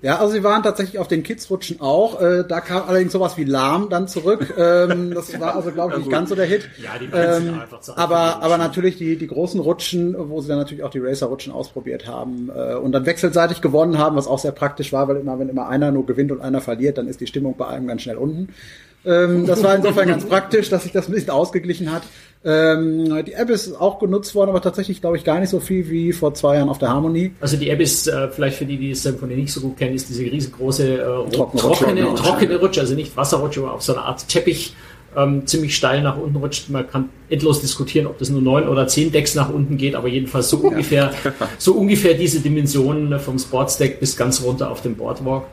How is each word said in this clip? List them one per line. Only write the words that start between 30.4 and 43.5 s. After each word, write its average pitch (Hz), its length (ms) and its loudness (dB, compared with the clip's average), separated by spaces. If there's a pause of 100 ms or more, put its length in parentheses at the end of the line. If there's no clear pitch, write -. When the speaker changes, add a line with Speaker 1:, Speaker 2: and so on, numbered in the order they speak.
Speaker 2:
äh, 127 60 -2
ru-, 123 260 -2
Speaker 1:
Trockene 123 320 0
Rutsche, 135 220 4
Speaker 2:
trockene, - 160 4
Speaker 1:
genau. - 140 2
Speaker 2:
trockene 175 460 4
Rutsche, 190 200 2
also 131 140 0
nicht 147 220 -6
Wasserrutsche, 143 440 0
aber 131 140 -4
auf 117 80 -10
so 135 120 -2
einer 123 100 -6
Art 127 240 -6
Teppich, - 460 0 (420)
ähm, 139 300 2
ziemlich 156 300 0
steil 135 260 2
nach 139 160 0
unten 147 180 -2
rutscht. 139 340 -4
Man 131 180 -2
kann 131 200 -2 (200)
endlos 147 320 2
diskutieren, 139 460 0
ob - 120 -8
das 127 120 -4
nur 139 120 2
neun 135 260 4
oder 135 200 2
zehn 160 220 2
Decks 143 240 2
nach 143 140 2
unten 147 280 0
geht, 135 200 0
aber 123 120 -2
jedenfalls 127 420 0
so 151 120 2
Speaker 1:
Ja. 196 80 6
Speaker 2:
ungefähr, 143 400 2 (480)
so 185 160 4
ungefähr 185 400 4
diese 156 260 2
Dimensionen, 147 680 2
ne, 139 100 0
vom 131 200 -4
Sportsdeck 131 640 0